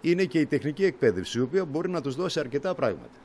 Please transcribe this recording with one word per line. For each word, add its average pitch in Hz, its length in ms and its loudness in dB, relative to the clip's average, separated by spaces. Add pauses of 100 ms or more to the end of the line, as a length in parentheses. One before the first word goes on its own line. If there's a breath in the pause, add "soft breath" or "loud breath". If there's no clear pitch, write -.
Είναι 175 200 4
και 170 160 0
η 147 60 4
τεχνική 151 380 0
εκπαίδευση, 113 540 2
η - 20 2
οποία 160 240 0
μπορεί 160 260 -2
να 175 100 -2
τους 131 140 -4
δώσει 165 260 -2
αρκετά 127 340 -4
πράγματα. - 500 -2